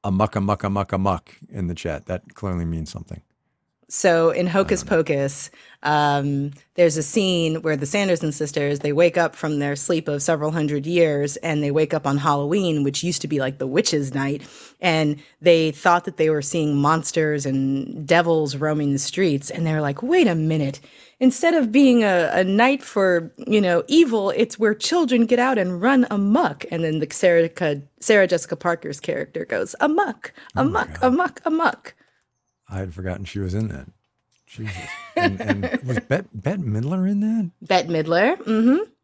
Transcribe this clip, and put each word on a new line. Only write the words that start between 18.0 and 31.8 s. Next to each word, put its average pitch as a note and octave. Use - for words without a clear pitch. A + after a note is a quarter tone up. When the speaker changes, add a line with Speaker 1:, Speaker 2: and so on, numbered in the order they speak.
Speaker 2:
devils E3
roaming D3
the C3+
streets, D3+
and E3
they D#3
were D#3
like, C#3+
"Wait D#4+
a F#3
minute. D#3
Instead C4
of C4
being B3
a, F3+
a F#3
night A#3
for, F3+
you G#3
know, F3
evil, A3+
it's A3+
where G#3+
children B3
get A#3
out B3+
and F3+
run B3
amok." G#3
And E3
then D#3
the D3+
Sarah, E3+
Sarah G3+
Jessica E3+
Parker's E3
character D#3+
goes, -
"Amok, D#4
Speaker 1:
Oh -
my D#4+
Speaker 2:
amok, -
Speaker 1:
God. B3+
Speaker 2:
amok, F4+
amok." D#4+